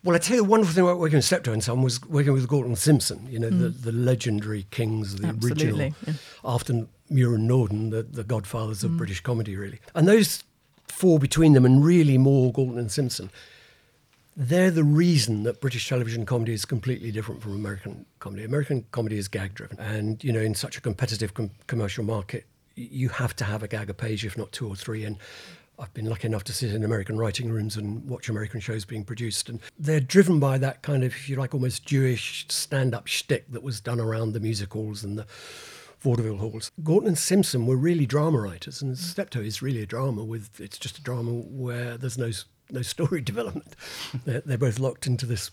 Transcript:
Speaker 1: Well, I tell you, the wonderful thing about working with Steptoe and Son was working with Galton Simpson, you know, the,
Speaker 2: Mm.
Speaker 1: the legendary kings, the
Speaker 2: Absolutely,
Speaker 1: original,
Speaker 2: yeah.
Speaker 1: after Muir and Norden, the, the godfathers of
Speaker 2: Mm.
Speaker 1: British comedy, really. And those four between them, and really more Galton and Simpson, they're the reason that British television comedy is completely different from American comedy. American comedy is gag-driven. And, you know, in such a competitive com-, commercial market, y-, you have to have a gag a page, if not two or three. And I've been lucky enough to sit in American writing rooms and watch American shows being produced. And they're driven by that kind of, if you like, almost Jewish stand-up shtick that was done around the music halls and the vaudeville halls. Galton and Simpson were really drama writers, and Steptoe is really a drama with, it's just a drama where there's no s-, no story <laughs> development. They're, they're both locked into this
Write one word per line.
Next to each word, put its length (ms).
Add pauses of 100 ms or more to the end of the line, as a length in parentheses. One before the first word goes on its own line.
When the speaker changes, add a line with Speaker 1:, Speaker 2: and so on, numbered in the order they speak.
Speaker 1:
Well, 140
I 20
tell 180
you, 80
the 40
wonderful 260
thing 100
about 140
working 200
with 80
Steptoe 260
and 120
Son 180
was 240
working 260
with 160
Galton 280
Simpson, 520
you 120
know, 100
the, 180
Speaker 2:
Mm. 140
Speaker 1:
the 100
legendary 800
kings, 460
the 120
Speaker 2:
Absolutely, 380
Speaker 1:
original, 280 (120)
Speaker 2:
yeah. 60 (320)
Speaker 1:
after 420 (240)
Muir 240
and 140
Norden, 420
the, 120
the 220
godfathers 600
of 80
Speaker 2:
Mm. 60
Speaker 1:
British 220
comedy, 360
really. 240 (140)
And 140
those 340 (440)
four 340
between 340
them, 100
and 200
really 340
more 340
Galton 260
and 120
Simpson, 400 (1040)
they're 340
the 140
reason 580
that 180
British 280
television 360
comedy 280
is 120
completely 460
different 320
from 120
American 520 (140)
comedy. 240
American 480
comedy 260
is 100
gag-driven. 500
And, 440
you 100
know, 80
in 140
such 220
a 40
competitive 540
com-, 160 (160)
commercial 380
market, 420 (300)
y-, 140
you 200
have 260
to 80
have 180
a 60
gag 220
a 40
page, 300
if 140
not 140
two 160
or 80
three. 280
And 120 (640)
I've 160
been 120
lucky 200
enough 180
to 80
sit 200
in 120
American 340
writing 320
rooms 260
and 320
watch 200
American 320
shows 240
being 200
produced. 440
And 120 (180)
they're 220
driven 380
by 200
that 240
kind 200
of, 100
if 160
you 80
like, 160
almost 320
Jewish 640
stand-up 600
shtick 420
that 120
was 180
done 200
around 320
the 80
music 320
halls 320
and 140
the 80 (760)
vaudeville 380
halls. 320 (120)
Galton 260
and 100
Simpson 480
were 100
really 300
drama 340
writers, 400
and 160
Steptoe 460
is 180
really 220
a 40
drama 380
with, 340
it's 200
just 180
a 60
drama 280
where 680
there's 180
no 120
s-, 180 (240)
no 100
story 400
<laughs> 120
development. 440 (480)
They're, 160
they're 160
both 220
locked 280
into 200
this 260